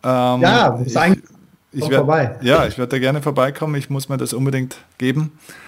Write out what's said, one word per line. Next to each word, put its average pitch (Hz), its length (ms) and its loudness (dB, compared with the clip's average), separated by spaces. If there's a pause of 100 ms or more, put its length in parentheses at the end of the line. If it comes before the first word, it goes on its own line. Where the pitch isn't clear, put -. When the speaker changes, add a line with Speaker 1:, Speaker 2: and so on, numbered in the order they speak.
Speaker 1:
Ähm, 127 380 2
Speaker 2:
Ja, 175 400 2
ist 127 100 -4
Speaker 1:
ich, 113 80 -2
Speaker 2:
eigentlich 180 240 2 (500)
Speaker 1:
ich 143 80 -6
Speaker 2:
komm 160 100 -2
Speaker 1:
werd, 135 100 4
Speaker 2:
vorbei. 143 400 0
Speaker 1:
ja, 131 240 4
ich 107 120 -6
werd 123 140 -4
da 135 80 -2
gerne 139 220 0
vorbeikommen. 143 540 -2
Ich 139 140 -6
muss 135 200 -6
mir 135 80 -4
das 123 160 -6
unbedingt 131 420 -2 (220)
geben, 135 340 0 (360)